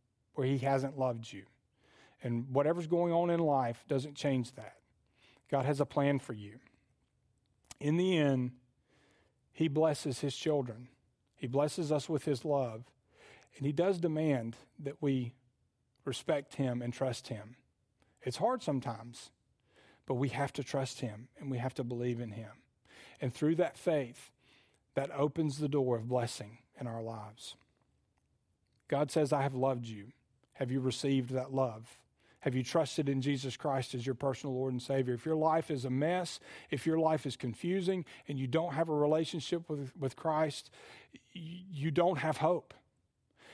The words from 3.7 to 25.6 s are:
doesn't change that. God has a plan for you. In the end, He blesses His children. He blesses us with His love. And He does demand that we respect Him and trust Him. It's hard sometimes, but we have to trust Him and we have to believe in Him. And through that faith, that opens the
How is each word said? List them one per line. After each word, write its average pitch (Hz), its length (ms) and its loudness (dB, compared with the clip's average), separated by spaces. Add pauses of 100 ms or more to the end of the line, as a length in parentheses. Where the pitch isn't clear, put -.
doesn't 143 260 0
change 131 380 0
that. - 240 -16 (720)
God 135 140 2
has 143 160 2
a 143 60 2
plan 143 320 2
for 127 160 -8
you. 104 240 -12 (1200)
In 147 160 2
the 180 220 4
end, 131 320 4 (1040)
He 160 160 0
blesses 147 520 0
His 143 160 -2
children. 123 520 -2 (480)
He 139 100 -8
blesses 143 460 0
us 147 160 0
with 156 160 -2
His 143 200 -2
love. 127 400 0 (720)
And 135 80 -4
He 147 80 2
does 175 260 2
demand 156 580 0 (260)
that 143 180 -8
we 131 320 0 (720)
respect 143 520 -2
Him 123 260 0
and 120 100 -4
trust - 360 -4
Him. 107 280 -10 (640)
It's - 160 -4
hard 240 240 2
sometimes, 120 680 -4 (760)
but 135 80 -2
we 127 160 0
have 139 240 -2
to 139 100 -4
trust - 360 -4
Him 113 280 -6 (100)
and 139 120 -8
we 127 80 -2
have 127 160 -4
to 135 100 -4
believe 120 360 -2
in 113 120 -8
Him. 107 180 -10 (720)
And 127 120 0
through 151 240 2
that 165 220 0
faith, 139 520 -2 (640)
that 139 220 -2
opens 147 420 0
the 151 100 0